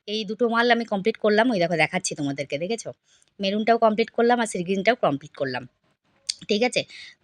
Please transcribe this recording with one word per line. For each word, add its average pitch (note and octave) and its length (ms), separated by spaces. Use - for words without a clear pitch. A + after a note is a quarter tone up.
এই G#3+ 180
দুটো G#3+ 240
মাল A#3 220
আমি A#3 140
কমপ্লিট G3+ 320
করলাম, G#3+ 340
ওই G#3 80
দেখো E3+ 180
দেখাচ্ছি F3+ 380
তোমাদেরকে, C#3 440
দেখেছো? F#3 320
মেরুনটাও G#3+ 380
কমপ্লিট A3 320
করলাম A#3+ 300
আর A3 60
সি G3+ 160
গ্রিনটাও G3 340
কমপ্লিট D3 400
করলাম, C3 260
ঠিক G#3 140
আছে? A#3+ 180